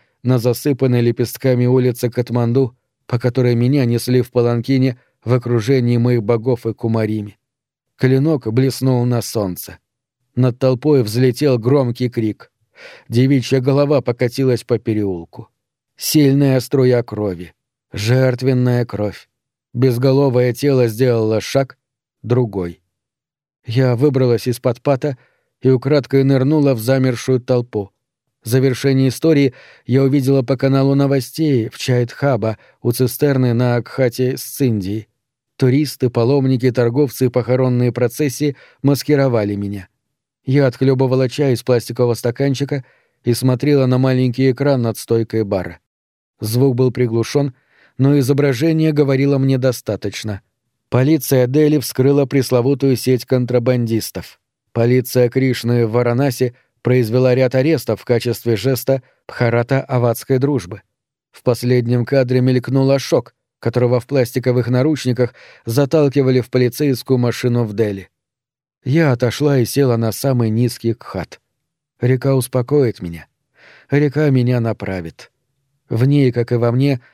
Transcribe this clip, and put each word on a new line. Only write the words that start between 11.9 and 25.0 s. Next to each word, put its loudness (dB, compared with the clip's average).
крик. -6
Девичья 2
голова 2
покатилась -2
по -2
переулку. -6
Сильная 2
струя 0
крови. -8
Жертвенная 0
кровь. -8
Безголовое 2
тело 2
сделало 0
шаг, -2
другой. -2
Я 0
выбралась 2
из-под -4
пата -2